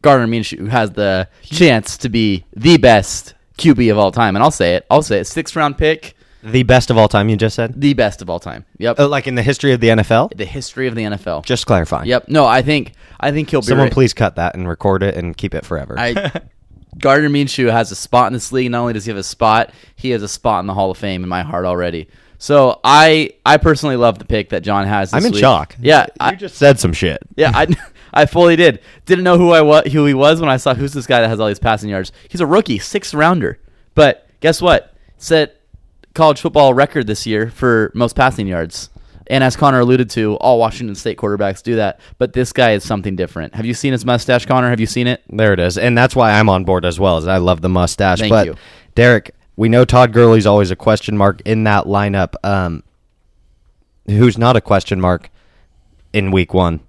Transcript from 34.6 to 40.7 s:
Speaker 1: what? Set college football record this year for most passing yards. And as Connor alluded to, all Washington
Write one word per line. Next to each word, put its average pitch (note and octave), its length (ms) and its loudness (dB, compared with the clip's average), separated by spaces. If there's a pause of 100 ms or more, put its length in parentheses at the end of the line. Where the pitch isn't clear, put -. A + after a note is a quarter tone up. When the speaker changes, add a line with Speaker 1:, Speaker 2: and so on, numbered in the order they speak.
Speaker 1:
what? E3+ 340 0 (220)
Set D#3+ 400 -2 (580)
college D#3 260 2
football C#3+ 320 2
record C3+ 340 0
this G#2 200 -8
year A2 240 -4
for A2+ 420 0
most A#2 220 -2
passing B2+ 320 0
yards. E2+ 420 -8 (380)
And C3 160 0
as - 120 0
Connor C3+ 260 2
alluded B2 300 2
to, G#2+ 260 -4
all B2 220 2
Washington A2+ 360 -4